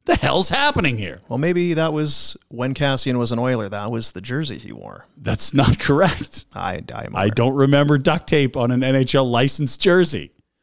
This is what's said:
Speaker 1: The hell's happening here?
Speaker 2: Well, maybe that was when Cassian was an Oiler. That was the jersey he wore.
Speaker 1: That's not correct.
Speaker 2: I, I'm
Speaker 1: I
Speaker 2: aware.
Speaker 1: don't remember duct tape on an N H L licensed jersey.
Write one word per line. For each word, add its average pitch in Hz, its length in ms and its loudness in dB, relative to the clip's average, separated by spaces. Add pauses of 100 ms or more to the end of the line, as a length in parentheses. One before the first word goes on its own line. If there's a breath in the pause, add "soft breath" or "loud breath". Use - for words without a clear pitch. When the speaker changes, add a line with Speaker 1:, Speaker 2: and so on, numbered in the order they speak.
Speaker 1:
The 349 120 2
hell's 175 340 0
happening 240 480 0
here? 95 300 -10
Speaker 2:
Well, 120 100 -4
maybe 175 360 0
that 160 180 0
was 151 440 -2 (120)
when 123 260 -4
Cassian 135 440 0
was 120 140 -2
an 117 60 -2
Oiler. 120 320 -2
That 104 200 -8
was 113 220 -6
the - 80 -14
jersey 123 380 -6
he 78 140 -16
wore. 50 340 -18 (100)
Speaker 1:
That's - 380 -2
not 139 240 6
correct. - 680 0 (100)
Speaker 2:
I, 92 280 -6 (100)
I'm - 240 -10
Speaker 1:
I - 60 0
Speaker 2:
aware. 104 80 4
Speaker 1:
don't 123 240 2
remember 143 440 4
duct 156 280 0
tape 139 300 2
on 123 140 0
an 127 140 2
N 135 120 2
H 131 180 2
L 135 100 4
licensed 127 560 0
jersey. 175 520 2 (300)